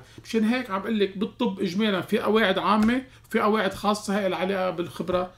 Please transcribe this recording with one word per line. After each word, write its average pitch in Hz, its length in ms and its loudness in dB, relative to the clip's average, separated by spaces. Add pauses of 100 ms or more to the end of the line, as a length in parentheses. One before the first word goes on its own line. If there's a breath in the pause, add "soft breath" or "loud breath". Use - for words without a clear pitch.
(240 loud breath)
مشان 226 200 0
هيك 247 260 0
عم 190 120 -2
قلك 202 360 0
بالطب 196 420 -4
إجمالا 196 400 0
في 202 180 0
قواعد 208 400 2
عامة، 214 440 2 (280 soft breath)
في 220 100 2
قواعد 208 340 2
خاصة 208 440 0
هاي 202 80 0
العلاقة 185 440 -2
بالخبرة، 175 680 -4